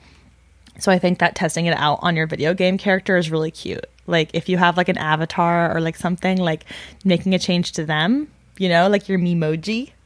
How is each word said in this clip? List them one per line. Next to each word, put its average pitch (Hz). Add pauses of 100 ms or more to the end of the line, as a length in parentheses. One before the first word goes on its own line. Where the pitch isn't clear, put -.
(800)
So -
I 180
think 175
that 170
testing 170
it 165
out 151
on 170
your 160
video 156
game 185
character 190
is 160
really 160
cute. - (200)
Like, 165
if 165
you 180
have, 175
like, 180
an 185
avatar 165
or, 165
like, 165
something, 185
like, 165 (400)
making 185
a 185
change 175
to 165
them, 170 (260)
you 190
know, 175
like 202
your 196
Memoji. 175 (160)